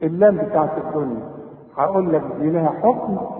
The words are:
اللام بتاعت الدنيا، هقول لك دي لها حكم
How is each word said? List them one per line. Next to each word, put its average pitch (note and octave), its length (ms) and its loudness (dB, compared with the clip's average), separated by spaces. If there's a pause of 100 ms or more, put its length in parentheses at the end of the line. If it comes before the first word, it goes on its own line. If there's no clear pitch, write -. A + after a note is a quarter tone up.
اللام F3+ 340 4
بتاعت D#3 340 0 (160)
الدنيا، C3 360 -4 (540)
هقول F3+ 360 2
لك D3+ 100 2 (180)
دي D#3 100 0
لها D#3+ 200 2 (120)
حكم A3 340 2 (240)